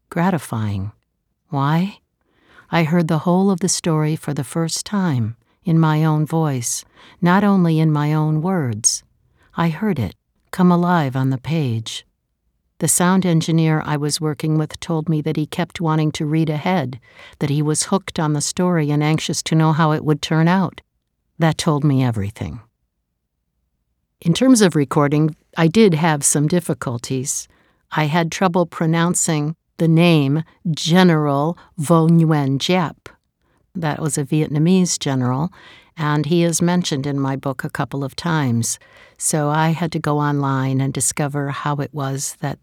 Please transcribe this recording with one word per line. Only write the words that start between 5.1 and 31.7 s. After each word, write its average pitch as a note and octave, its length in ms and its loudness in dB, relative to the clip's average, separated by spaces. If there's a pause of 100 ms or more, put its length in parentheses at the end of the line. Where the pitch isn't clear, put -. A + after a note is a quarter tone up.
in E3 160 2
my D#3 240 2
own D3+ 220 2
voice, D3 580 -2 (380)
not F3+ 220 4
only F3 360 4
in D#3+ 100 4
my D3 220 0
own D#3 300 0
words. C#3+ 600 -4 (540)
I E3+ 140 0
heard D#3+ 280 -2
it G#2 180 -4 (340)
come F3+ 200 4
alive F3 460 2
on C3 140 0
the C3+ 80 -2
page. C3 680 -4 (760)
The E3+ 80 -2
sound F#3 360 2
engineer D#3+ 640 2
I D3+ 100 -2
was D3 240 -4
working D#3 380 -2
with D3+ 220 -4
told D#3 280 -4
me D3+ 140 0
that D3+ 140 -2
he D3+ 100 -2
kept - 340 -6
wanting D#3 320 0
to D#3+ 140 -6
read D#3 240 0
ahead, C#3+ 500 -2 (380)
that D3 100 -2
he C#3+ 140 0
was D3+ 220 0
hooked - 360 -4
on D3+ 140 0
the C#3+ 80 -2
story F3 480 0
and D3 120 0
anxious D#3 420 -2
to - 100 -2
know D#3+ 180 4
how D#3 200 2
it D#3 120 -2
would D3 160 0
turn D#3+ 260 0
out. F3+ 360 0 (560)
That D#3+ 180 2
told D3 280 0
me C3+ 200 4
everything. G#2+ 560 -4 (1600)
In E3+ 120 0
terms B3 300 6
of F3+ 120 4
recording, D3+ 640 2 (220)
I E3 100 4
did G#3 240 6
have D3+ 320 0
some D3+ 240 0
difficulties. C3 960 -4 (460)
I D#3 120 0
had E3 280 0
trouble F3+ 320 0
pronouncing E3 880 -2 (220)
the E3 120 0
name D#3+ 560 4 (260)
General D#3 880 2 (180)